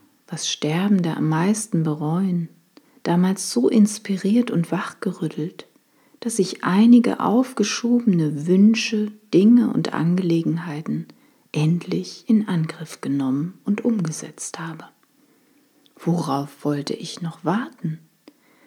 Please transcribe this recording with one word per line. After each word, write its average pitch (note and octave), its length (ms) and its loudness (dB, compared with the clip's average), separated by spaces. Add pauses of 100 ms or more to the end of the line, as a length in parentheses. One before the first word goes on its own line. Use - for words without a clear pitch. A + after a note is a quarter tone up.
(280)
Was - 200 -10
Sterbende E3+ 680 0
am D3 100 0
meisten E3+ 560 0
bereuen, E3 640 -2 (560)
damals F3+ 480 0
so B3 160 0
inspiriert G#3 840 0
und E3+ 220 -2
wachgerüttelt, - 960 -8 (540)
dass - 180 -4
ich - 240 -4
einige A#3 560 6
aufgeschobene G#3 1300 0
Wünsche, G#3 640 4 (220)
Dinge G#3+ 400 6
und - 200 -2
Angelegenheiten E3 1120 -2 (460)
endlich E3 800 -2
in G#3+ 180 2
Angriff D#3+ 540 -6
genommen C#3 640 -4
und G3+ 180 -2
umgesetzt F3+ 760 -6
habe. E3 280 -12 (1120)
Worauf D3 680 -4
wollte D3 300 -4
ich - 280 -10
noch E3 220 -10
warten? F3 560 -4 (680)